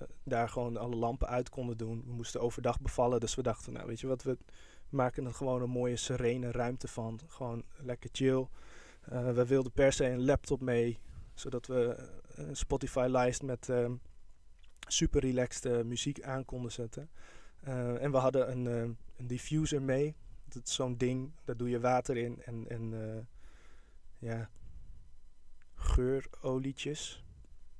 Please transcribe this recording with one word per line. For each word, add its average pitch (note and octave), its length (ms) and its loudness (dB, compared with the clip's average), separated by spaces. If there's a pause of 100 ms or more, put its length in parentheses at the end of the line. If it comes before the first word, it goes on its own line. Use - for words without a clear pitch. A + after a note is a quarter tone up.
(240)
daar A#2 260 2
gewoon A#2+ 280 -2
alle A#2+ 180 -2
lampen A#2 320 0
uit B2 220 0
konden A#2+ 280 -4
doen. A2+ 280 -4
We A#2+ 60 -10
moesten A#2 300 -4
overdag A#2 400 2
bevallen, B2 380 4
dus A2+ 160 0
we C3 60 0
dachten, A#2+ 320 -2
"Nou, A#2 140 -8
weet A2+ 120 -6
je C3 80 -4
wat, C3 160 0
we C3 140 2 (520)
maken C3 360 2
er A#2 80 -4
gewoon B2+ 280 0
een B2 80 0
mooie B2 260 2
serene B2 560 2
ruimte B2 360 0
van. A2+ 400 -4
Gewoon A#2 360 -6 (140)
lekker B2 360 -6
chill." C3 340 4 (540)
Eh, B2 300 -2
we B2 140 6
wilden B2+ 260 4
per C3+ 220 8
se C#3+ 120 4
een B2+ 200 2
laptop C#3 360 4
mee, A#2+ 380 2 (340)
zodat - 340 -6
we, B2 260 2
eh, - 540 -10
een C#3+ 80 -6
Spotify-lijst B2+ 880 2
met, C3 260 -4
ehm, B2 260 2 (920)
super D3+ 340 4
relaxed, B2+ 440 2
eh, A#2+ 160 4
muziek A#2+ 400 -2
aan C3 240 -4
konden B2 260 -6
zetten. C#3 380 -8 (500)
Eh, B2 440 -2
en C#3+ 80 2
we C3 60 6
hadden B2+ 340 6
een, B2 160 0
ehm, A#2 240 0 (260)
een B2 100 -8
diffuser D3 540 2
mee. C3+ 340 2 (320)
Dat - 200 -10
is - 60 -2
zo'n B2+ 240 0
ding, C3 340 2 (120)
daar A#2+ 140 -4
doe A#2+ 120 0
je A#2+ 100 2
water B2 380 4
in A#2+ 260 -2
en, A#2 260 -6
en, A2+ 240 -4
eh, A2 280 -4 (960)
ja, A2+ 320 -4 (1200)
geurolietjes. C3 1500 2 (560)